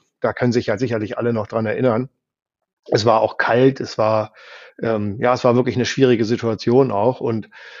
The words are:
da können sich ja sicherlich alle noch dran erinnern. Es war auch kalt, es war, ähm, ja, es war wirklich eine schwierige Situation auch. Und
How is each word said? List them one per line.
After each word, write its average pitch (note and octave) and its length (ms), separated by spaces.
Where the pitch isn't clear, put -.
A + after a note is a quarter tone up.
da A2+ 120
können B2 200
sich A#2+ 140
ja A2 100
sicherlich A2 420
alle A#2 140
noch A2 140
dran A2 200
erinnern. A#2+ 420
Es A2 140
war A2 160
auch A2 160
kalt, C3 420
es - 180
war, G#2+ 360
ähm, G#2 380
ja, B2 140
es B2 100
war A#2+ 100
wirklich A#2+ 220
eine A#2+ 80
schwierige B2 400
Situation A#2 640
auch. G#2+ 300
Und A2+ 280